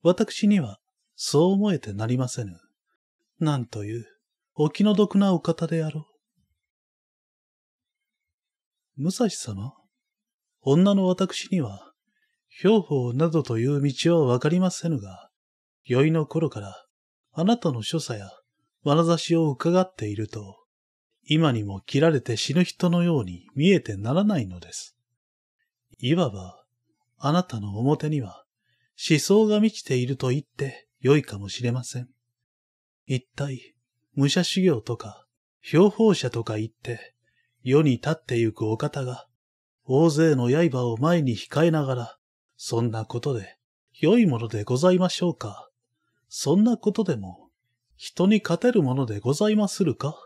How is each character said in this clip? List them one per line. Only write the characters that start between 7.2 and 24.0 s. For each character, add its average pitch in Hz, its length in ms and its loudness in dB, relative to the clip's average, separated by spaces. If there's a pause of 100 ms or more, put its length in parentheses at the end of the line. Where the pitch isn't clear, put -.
う。 139 60 -6
武 180 80 0
蔵 226 180 -2
様？ 107 440 -10 (880)
女 180 320 4
の 190 140 2
私 180 440 -2
に 180 100 0
は、 95 320 -10 (540)
兵 208 320 2
法 123 340 -2
な 156 160 0
ど 156 140 0
と 113 140 -4
い 117 100 0
う 143 140 0
道 160 400 2
は 139 60 4
わ 123 120 2
か 151 100 0
り 180 100 2
ま 180 120 0
せ - 160 -8
ぬ 147 120 -2
が、 92 300 -16 (540)
宵 135 280 2
の 160 140 0
頃 160 240 -2
か - 100 -10
ら、 98 260 -16 (460)
あ 160 120 -4
な 233 140 4
た 170 140 -2
の 117 100 -6
所 160 180 -4
作 113 200 -8
や、 98 100 -16 (560)
眼 156 200 4
差 165 120 2
し 165 180 0
を 160 140 2
伺 170 320 2
っ 185 120 -4
て 110 160 -8
い 101 60 -6
る 107 120 -6
と、 101 300 -16 (680)
今 151 280 2
に 113 120 -2
も 98 180 -8
切 - 180 -2
ら 160 120 4
れ 143 100 0
て 113 160 -6
死 - 180 -4
ぬ 180 80 4
人 - 260 -2
の 175 140 2
よ 165 160 2
う 110 40 -2
に 90 320 -12
見 160 160 4
え 170 80 6
て 104 180 -6
な 107 160 -4